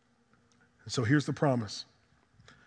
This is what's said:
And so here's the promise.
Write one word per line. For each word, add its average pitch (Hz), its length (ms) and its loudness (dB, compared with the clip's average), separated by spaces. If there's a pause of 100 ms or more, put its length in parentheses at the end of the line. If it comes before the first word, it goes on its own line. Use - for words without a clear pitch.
(840)
And 110 100 -12
so 127 100 0
here's 139 220 4
the 143 80 -2
promise. 123 520 0 (800)